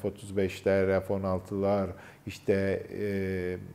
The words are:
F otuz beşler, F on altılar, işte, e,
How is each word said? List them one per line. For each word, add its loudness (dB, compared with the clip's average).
F -4
otuz -6
beşler, 4
F -4
on -2
altılar, 0
işte, 0
e, -2